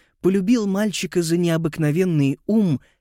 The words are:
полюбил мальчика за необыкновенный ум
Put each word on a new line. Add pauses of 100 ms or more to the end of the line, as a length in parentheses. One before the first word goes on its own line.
(200)
полюбил
мальчика
за
необыкновенный
ум (200)